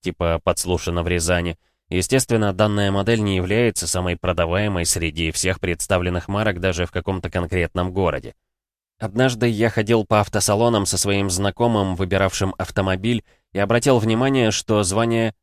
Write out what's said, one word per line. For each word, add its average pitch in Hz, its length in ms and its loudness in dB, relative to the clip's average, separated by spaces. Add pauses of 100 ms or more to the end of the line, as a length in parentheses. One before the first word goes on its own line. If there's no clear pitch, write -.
типа 85 420 -2
«Подслушано 87 580 -2
в 85 60 -2
Рязани». 87 500 0 (340)
Естественно, 104 600 0
данная 101 380 0
модель 101 300 0
не 101 140 0
является 98 520 0
самой 90 280 -2
продаваемой 87 680 -2
среди 80 460 -2
всех 90 280 -2
представленных 90 680 -2
марок 101 320 0
даже 87 260 0
в - 60 -6
каком-то 90 400 -4
конкретном 90 600 -2
городе. 78 440 -2 (640)
Однажды 117 480 0
я 110 240 0
ходил 110 340 2
по 107 140 4
автосалонам 104 640 2
со 92 140 -2
своим 101 320 0
знакомым, 98 640 0
выбиравшим 95 640 0
автомобиль, 95 640 -2 (300)
и 95 40 -6
обратил 117 400 4
внимание, 113 540 2
что 104 320 0
звание 113 580 0